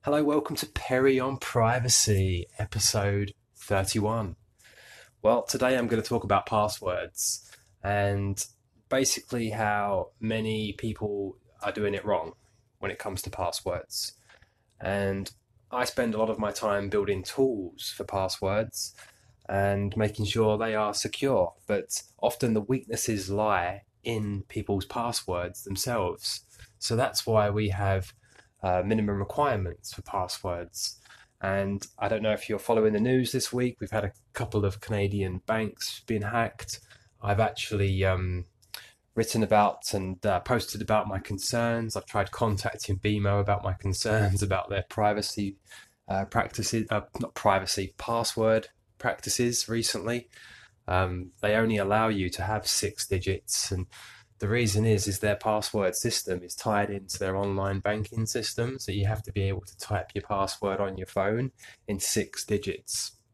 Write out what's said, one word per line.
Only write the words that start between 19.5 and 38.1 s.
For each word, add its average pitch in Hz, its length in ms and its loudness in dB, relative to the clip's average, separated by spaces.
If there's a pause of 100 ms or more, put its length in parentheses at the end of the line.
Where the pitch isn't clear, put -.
making 107 300 0
sure 107 300 4
they 113 160 -2
are 107 200 0
secure, 104 600 0 (140)
but - 340 -2 (200)
often 117 320 2
the 107 80 4
weaknesses 110 680 -2
lie 98 520 0 (240)
in 104 420 -2
people's 101 380 -2
passwords 92 800 -4
themselves. 98 760 -2 (360)
So - 160 -2
that's - 320 0
why 107 220 4
we 107 220 2
have, 98 420 0 (500)
uh, 90 200 4
minimum 202 340 2
requirements 98 760 -2
for - 80 -12
passwords. - 1000 -6 (400)
And 98 460 0 (140)
I 101 80 0
don't 107 160 2
know 107 80 4
if - 180 -2
you're 104 80 0
following 107 360 4
the 104 60 2
news 127 320 4
this 127 220 -2
week, 123 260 0
we've 104 120 -8
had 107 120 0
a 98 100 -4 (200)
couple 107 320 0
of 98 160 -2
Canadian 101 640 -2
banks - 640 -4
being 107 160 0
hacked. 113 560 -2 (420)
I've 104 180 2
actually, 101 640 2
um, 92 420 0 (680)